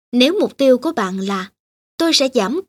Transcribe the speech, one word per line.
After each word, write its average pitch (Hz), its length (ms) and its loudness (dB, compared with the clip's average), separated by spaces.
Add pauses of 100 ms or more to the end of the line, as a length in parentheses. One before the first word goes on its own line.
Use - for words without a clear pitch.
(120)
nếu 285 280 2
mục 226 160 -2
tiêu 262 220 4
của 320 140 -4
bạn 190 280 -4
là 190 300 -6 (460)
"Tôi 330 180 0
sẽ 269 200 2
giảm 240 340 0